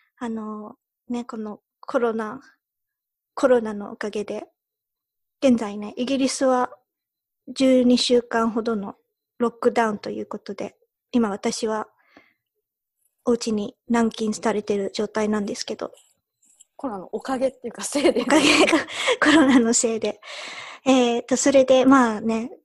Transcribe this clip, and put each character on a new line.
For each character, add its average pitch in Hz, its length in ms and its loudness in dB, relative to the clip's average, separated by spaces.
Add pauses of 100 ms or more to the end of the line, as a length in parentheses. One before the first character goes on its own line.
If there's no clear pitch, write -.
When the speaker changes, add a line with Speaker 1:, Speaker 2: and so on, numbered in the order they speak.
(180)
Speaker 1:
あ 247 100 -8
の、 214 460 -10 (340)
ね、 240 160 -6
こ 233 140 -12
の 214 220 -10 (200)
コ - 180 -4
ロ 233 140 0
ナ、 226 300 -8 (880)
コ - 160 2
ロ 247 140 4
ナ 220 100 -6
の 208 200 -12
お 226 40 -14
か 214 140 -8
げ 208 140 -8
で、 208 200 -10 (960)
現 247 160 6
在 208 200 -8
ね、 208 180 -12
イ 247 80 -4
ギ 262 140 -2
リ 262 100 2
ス - 160 -2
は 254 240 2 (800)
十 254 360 4
二 247 120 6
週 240 240 2
間 226 300 -2
ほ 226 100 -4
ど 226 160 -4
の 196 200 -10 (420)
ロ 240 100 0
ッ 226 40 -4
ク 233 200 0
ダ 226 160 0
ウ 214 60 -4
ン 208 40 -12
と - 120 -10
い 214 100 -8
う 208 60 -10
こ 208 140 -14
と - 120 -14
で、 - 240 -12 (340)
今 226 200 0
私 220 360 -4
は 214 220 -6 (1400)
お 247 60 0
家 233 240 -2
に 202 220 -6 (120)
軟 233 220 2
禁 220 240 -4
さ 226 180 -2
れ 208 100 -4
て 208 140 -2
る 196 160 -4
状 208 160 -6
態 214 220 -4
な 214 100 -2
ん 202 60 -6
で 240 80 -8
す - 100 -10
け 220 100 -10
ど。 - 160 -10 (880)
Speaker 2:
コ 277 100 -10
ロ 220 40 -8
ナ 196 60 -10
の 175 140 -14
お 214 100 -8
か 269 160 -6
げ 262 100 -2
っ 254 40 -4
て - 160 -16
い - 20 -10
う - 20 -14
か、 202 100 -14
せ - 180 -4
い 349 120 4
で。 - 80 0
Speaker 1:
お - 60 -4
か 285 120 4
げ 302 280 4
が、 311 120 2 (220)
<laughs> 494 180 0
コ 302 160 4
ロ 302 120 6
ナ 262 120 6
の 226 140 4
せ 226 220 0
い 220 40 -6
で。 208 220 -6 (640)
え 247 360 4
ー - 40 -10
と、 247 140 0
そ 285 120 2
れ 269 140 6
で、 262 220 4
ま 254 300 6
あ 220 40 -8
ね、 226 300 -4 (140)